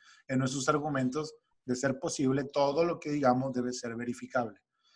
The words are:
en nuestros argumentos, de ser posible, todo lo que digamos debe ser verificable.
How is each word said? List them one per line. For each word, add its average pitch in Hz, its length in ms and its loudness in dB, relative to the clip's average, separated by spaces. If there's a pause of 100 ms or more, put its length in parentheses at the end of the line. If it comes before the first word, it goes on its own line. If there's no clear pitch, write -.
(280)
en 131 120 2
nuestros 131 300 -2
argumentos, 147 680 0 (300)
de 123 100 -2
ser 131 240 0
posible, 139 460 0
todo 143 380 2
lo 170 160 0
que 151 120 -6
digamos 131 420 2
debe 123 200 -2
ser 117 220 -6
verificable. 120 640 -4 (360)